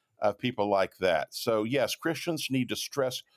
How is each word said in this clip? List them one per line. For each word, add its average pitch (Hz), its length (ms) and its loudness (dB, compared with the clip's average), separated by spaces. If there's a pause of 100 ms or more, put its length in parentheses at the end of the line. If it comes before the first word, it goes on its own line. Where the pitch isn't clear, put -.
(220)
of 104 160 2
people 110 320 -2
like 95 300 2
that. 85 340 2
So 110 300 0
yes, 120 320 0
Christians 160 540 -4
need 131 200 0
to 107 60 -4
stress - 460 -4 (140)